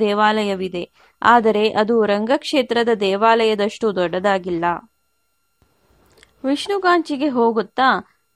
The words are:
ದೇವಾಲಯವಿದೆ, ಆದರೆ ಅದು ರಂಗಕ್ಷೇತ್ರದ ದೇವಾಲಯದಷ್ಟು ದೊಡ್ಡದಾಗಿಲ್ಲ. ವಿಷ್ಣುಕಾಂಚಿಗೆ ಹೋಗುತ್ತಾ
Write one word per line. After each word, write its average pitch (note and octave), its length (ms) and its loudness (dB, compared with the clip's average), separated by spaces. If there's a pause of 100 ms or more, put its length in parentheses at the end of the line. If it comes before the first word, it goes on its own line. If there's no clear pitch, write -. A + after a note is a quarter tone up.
ದೇವಾಲಯವಿದೆ, G#3 920 -2 (320)
ಆದರೆ A3 480 4
ಅದು G#3+ 340 0
ರಂಗಕ್ಷೇತ್ರದ A#3 840 0 (120)
ದೇವಾಲಯದಷ್ಟು G#3+ 960 0
ದೊಡ್ಡದಾಗಿಲ್ಲ. F3+ 680 -2 (1800)
ವಿಷ್ಣುಕಾಂಚಿಗೆ D#4+ 840 -2
ಹೋಗುತ್ತಾ A#3 880 0 (200)